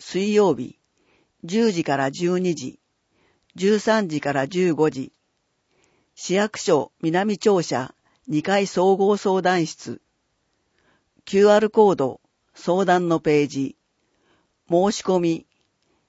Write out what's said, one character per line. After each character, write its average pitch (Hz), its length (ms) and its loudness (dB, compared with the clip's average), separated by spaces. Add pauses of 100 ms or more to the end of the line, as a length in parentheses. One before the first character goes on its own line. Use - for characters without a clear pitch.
水 202 320 -4
曜 202 240 2
日、 - 240 -14 (640)
十 220 260 0
時 165 140 -2
か 139 140 -2
ら 135 120 -2
十 180 300 -2
二 180 160 -2
時、 - 240 -14 (760)
十 196 240 0
三 220 300 0
時 151 120 -6
か 143 120 -4
ら 139 160 -2
十 180 260 0
五 151 160 0
時。 135 220 -10 (1040)
市 - 180 -6
役 208 240 -2
所 151 320 0 (120)
南 185 360 -2
庁 196 240 2
舎 127 320 -6 (320)
二 151 160 -2
階 196 240 0
総 185 300 2
合 202 200 2
相 190 260 0
談 180 240 0
室。 - 340 -14 (1200)
キ 196 140 -2
ュ 202 80 6
ー 208 80 6
ア - 20 6
ー 214 40 2
ル 214 100 0
コ 214 200 4
ー 175 40 2
ド、 135 260 -4 (320)
相 185 320 -2
談 180 240 2
の 160 120 2
ペ 151 240 2
ー - 20 0
ジ。 131 300 -8 (920)
申 180 220 2
し - 120 -8
込 185 180 0
み、 165 260 -2 (640)